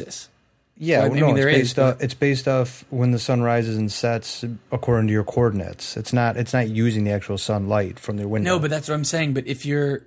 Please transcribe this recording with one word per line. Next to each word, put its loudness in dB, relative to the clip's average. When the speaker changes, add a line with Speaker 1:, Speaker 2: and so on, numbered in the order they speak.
Speaker 1:
basis. -16
Speaker 2:
Yeah, 4
Speaker 1:
Well, 4
I 2
Speaker 2:
no, 6
Speaker 1:
mean, 6
Speaker 2:
it's 4
Speaker 1:
there 4
is, 6
Speaker 2:
based 0
off, 4
Speaker 1:
but -2
Speaker 2:
it's -4
based 0
off 0
when 2
the 2
sun 0
rises 0
and -2
sets -4
according 2
to 2
your 2
coordinates. -2
It's -6
not, 2
it's -4
not 0
using 0
the 0
actual -4
sunlight -2
from -8
the -6
window. 0
Speaker 1:
No, 2
but -2
that's -6
what -2
I'm -2
saying. -2
But -4
if -8
you're, -2